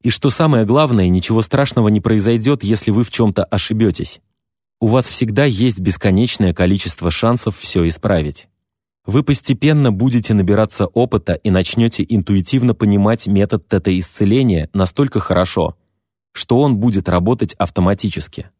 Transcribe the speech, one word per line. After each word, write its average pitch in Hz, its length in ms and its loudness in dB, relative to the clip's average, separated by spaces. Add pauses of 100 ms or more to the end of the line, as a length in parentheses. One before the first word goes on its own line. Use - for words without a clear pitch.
И 127 60 0
что - 200 0
самое 143 340 2
главное, 117 460 2
ничего 92 320 0
страшного 127 480 0
не 107 100 2
произойдёт, 113 640 0
если 107 280 0
вы 113 120 2
в - 80 -4
чём-то 104 320 0
ошибётесь. - 800 -2 (580)
У 117 80 0
вас 123 220 2
всегда 113 340 -2
есть 110 380 0
бесконечное 98 720 0
количество 90 580 -2
шансов 113 460 -2
всё - 300 -2
исправить. 80 600 -4 (580)
Вы 123 160 2
постепенно 143 680 0
будете 117 420 0
набираться 101 520 2
опыта 107 480 -2
и - 160 -4
начнёте 92 580 0
интуитивно 107 680 0
понимать 104 540 0
метод 101 400 0
тета-исцеления 98 1040 0
настолько 101 480 -2
хорошо, 90 560 -2 (560)
что - 280 -2
он 139 180 2
будет 98 320 0
работать 90 460 0
автоматически. - 960 -4 (100)